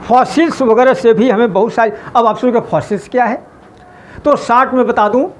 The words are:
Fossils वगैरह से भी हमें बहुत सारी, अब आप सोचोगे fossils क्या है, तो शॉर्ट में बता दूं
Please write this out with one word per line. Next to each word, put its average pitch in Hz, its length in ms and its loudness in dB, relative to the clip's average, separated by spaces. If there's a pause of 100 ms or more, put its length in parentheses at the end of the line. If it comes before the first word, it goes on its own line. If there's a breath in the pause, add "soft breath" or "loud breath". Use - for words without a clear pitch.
Fossils 254 540 0
वगैरह 247 320 2
से 226 200 2
भी 220 160 2
हमें 220 240 0
बहुत 220 200 0
सारी, 226 180 0 (240 loud breath)
अब 233 100 2
आप 214 120 0
सोचोगे 240 220 0 (100)
fossils 180 400 -4
क्या 247 160 0
है, 233 160 -6 (840 loud breath)
तो 285 100 2
शॉर्ट 262 380 0
में 254 140 2
बता 220 220 0
दूं 247 140 0 (160)